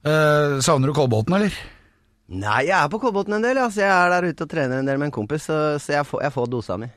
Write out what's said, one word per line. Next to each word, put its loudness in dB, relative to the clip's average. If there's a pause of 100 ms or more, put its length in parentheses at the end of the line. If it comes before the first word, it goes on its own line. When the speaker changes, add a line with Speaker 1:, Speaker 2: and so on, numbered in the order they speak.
Speaker 1:
Eh, 2
savner 2
du -2
Kolbotn, 2
eller? 2 (760)
Speaker 2:
Nei, 0
jeg 2
er 2
på -4
Kolbotn -2
en 0
del, 0
altså. -2
Jeg 2
er 6
der 2
ute -6
og -16
trener 0
en -2
del 0
med -2
en -10
kompis, -4
så, 0
så -2
jeg 0
får, -4
jeg -2
får -2
dosa -4
mi. -8